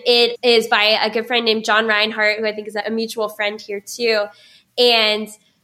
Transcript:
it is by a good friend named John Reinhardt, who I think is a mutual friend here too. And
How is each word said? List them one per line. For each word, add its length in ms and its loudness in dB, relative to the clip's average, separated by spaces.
it 360 2
is 260 4
by 340 4
a 80 0
good 180 -4
friend 160 0
named 220 0
John 200 2
Reinhardt, 540 0
who 60 -2
I 80 -2
think 160 -10
is 80 -8
a 120 -6
mutual 380 -4
friend 320 -6
here 220 -10
too. 460 -2
And 500 2